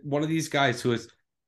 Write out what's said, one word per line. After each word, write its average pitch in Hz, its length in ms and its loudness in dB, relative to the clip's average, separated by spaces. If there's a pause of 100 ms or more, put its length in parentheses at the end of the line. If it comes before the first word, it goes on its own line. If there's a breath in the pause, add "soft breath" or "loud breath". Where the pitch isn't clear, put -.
one 147 180 0
of 156 80 0
these 160 200 -2
guys 135 300 2
who 127 120 0
is 113 180 -2 (380)